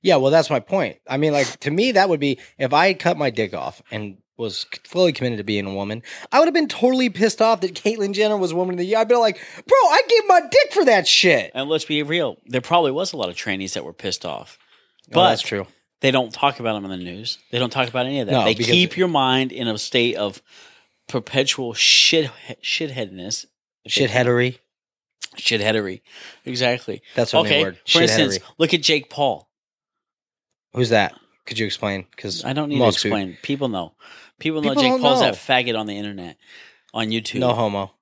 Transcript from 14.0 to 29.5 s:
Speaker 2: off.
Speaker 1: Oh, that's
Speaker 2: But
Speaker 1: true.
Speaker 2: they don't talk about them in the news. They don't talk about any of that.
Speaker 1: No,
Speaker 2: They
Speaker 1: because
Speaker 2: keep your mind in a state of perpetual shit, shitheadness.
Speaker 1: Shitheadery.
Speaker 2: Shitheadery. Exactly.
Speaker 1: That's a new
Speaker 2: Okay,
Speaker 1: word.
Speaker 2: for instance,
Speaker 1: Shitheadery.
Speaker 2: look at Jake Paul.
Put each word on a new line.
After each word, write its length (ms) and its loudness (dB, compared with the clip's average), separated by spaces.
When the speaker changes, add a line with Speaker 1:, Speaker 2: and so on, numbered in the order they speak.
Speaker 2:
off. 320 -10
Speaker 1:
Oh, 80 6
that's 220 4
Speaker 2:
But 40 -8
Speaker 1:
true. 200 -6
Speaker 2:
they 100 2
don't 240 0
talk 260 0
about 140 -2
them 120 -6
in 40 -8
the 60 -10
news. 320 -10
They 80 -4
don't 100 0
talk 180 -2
about 200 -4
any 140 -4
of 40 -4
that. 80 -4
Speaker 1:
No, 120 2
Speaker 2:
They 100 2
Speaker 1:
because 160 -2
Speaker 2:
keep 260 2
your 100 2
mind 440 0
in 160 -6
a 100 -4
state 380 0
of 260 -6
perpetual 680 -4
shit, 560 2
shitheadness. 840 -8
Speaker 1:
Shitheadery. 680 2
Speaker 2:
Shitheadery. 640 -2
Exactly. 580 -4
Speaker 1:
That's 200 0
a 40 4
new 60 4
Speaker 2:
Okay, 200 2
Speaker 1:
word. 140 -6
Speaker 2:
for 140 4
instance, 380 2
Speaker 1:
Shitheadery. 40 -14
Speaker 2:
look 160 2
at 80 0
Jake 300 0
Paul. 360 -4